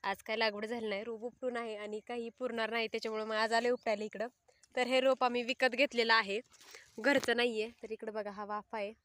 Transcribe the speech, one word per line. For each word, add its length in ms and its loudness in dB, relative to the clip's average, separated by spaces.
आज 200 -2
काय 140 -4
लागवड 300 0
झाली 220 -4
नाही. 160 -4
रोप 200 -10
उपटून 320 -6
आहे 200 -6
आणि 320 -8
काही 300 -6
पुरणार 320 -2
नाही, 160 0
त्याच्यामुळं 380 -4
मग 100 -4
आज 180 2
आले 180 4
उपटायला 340 0
इकडं. 220 -6
तर 100 2
हे 140 4
रोप 240 4
आम्ही 180 2
विकत 300 2
घेतलेलं 420 4
आहे, 260 2
घरचं 380 4
नाही 260 2
आहे. 80 -6
तर 80 -12
इकडं 220 -8
बघा 180 -6
हा 140 -10
वाफा 340 -6
आहे 140 -4